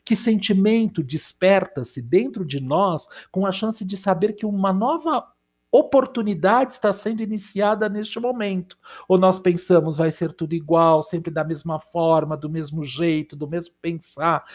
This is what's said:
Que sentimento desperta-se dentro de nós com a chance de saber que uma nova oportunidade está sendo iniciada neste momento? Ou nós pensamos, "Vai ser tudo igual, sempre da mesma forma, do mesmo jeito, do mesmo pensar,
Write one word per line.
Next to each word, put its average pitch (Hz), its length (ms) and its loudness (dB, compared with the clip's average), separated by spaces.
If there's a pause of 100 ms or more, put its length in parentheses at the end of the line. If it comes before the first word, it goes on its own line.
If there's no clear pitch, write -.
Que 220 100 2
sentimento 220 880 2
desperta-se 160 1000 0
dentro 190 440 0
de 139 160 -6
nós 160 480 0 (200)
com 196 160 -2
a 190 60 0
chance 214 320 -4
de 190 140 -8
saber 190 340 0
que 214 140 -8
uma 196 260 0
nova 285 560 -2 (420)
oportunidade 233 1000 2
está 202 220 0
sendo 226 280 -6
iniciada 208 680 -2
neste 208 280 -8
momento? 214 600 -4 (320)
Ou 185 80 8
nós 185 220 4
pensamos, 170 580 2
"Vai 165 120 2
ser 160 220 -4
tudo 160 240 -6
igual, 160 480 4
sempre 170 260 -6
da 156 140 -4
mesma 156 380 -6
forma, 160 560 0
do 151 120 -8
mesmo 156 320 -6
jeito, 151 540 -2
do 147 100 -8
mesmo 170 360 -8
pensar, 165 720 -4